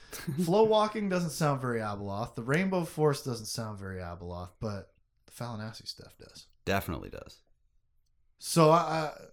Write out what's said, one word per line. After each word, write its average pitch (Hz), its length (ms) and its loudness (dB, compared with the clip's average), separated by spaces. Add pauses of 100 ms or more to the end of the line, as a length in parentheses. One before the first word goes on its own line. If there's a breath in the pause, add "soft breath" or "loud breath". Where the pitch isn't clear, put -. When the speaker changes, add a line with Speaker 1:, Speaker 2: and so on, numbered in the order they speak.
(120 loud breath)
Speaker 1:
<laughs> 156 320 -2
Speaker 2:
Flow 185 200 6
walking 214 440 4
doesn't 175 220 0
sound 143 300 2
very 120 200 -2
Abeloth. 101 560 -4
The 120 60 -6
Rainbow 175 420 2
Force 151 380 2
doesn't 110 240 -6
sound 107 320 -6
very 95 200 -8
Abeloth, 87 520 -8 (100)
but 104 320 -6 (340)
the - 60 -20
Falinasi 110 540 -10
stuff - 320 -14
does. - 280 -20 (180)
Speaker 1:
Definitely 87 460 -2
does. - 280 -14 (1000)
Speaker 2:
So 160 320 6
I, 160 400 2 (220)